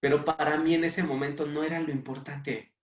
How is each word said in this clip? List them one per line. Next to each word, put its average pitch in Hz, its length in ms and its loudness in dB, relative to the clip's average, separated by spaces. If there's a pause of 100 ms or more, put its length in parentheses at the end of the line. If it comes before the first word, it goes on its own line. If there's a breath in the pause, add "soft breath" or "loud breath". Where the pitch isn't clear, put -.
Pero 143 240 4
para 151 340 2
mí 160 160 4
en 165 100 4
ese 165 180 0
momento 143 440 -2
no 147 180 -2
era 165 160 -2
lo 156 100 -2
importante. 135 920 -6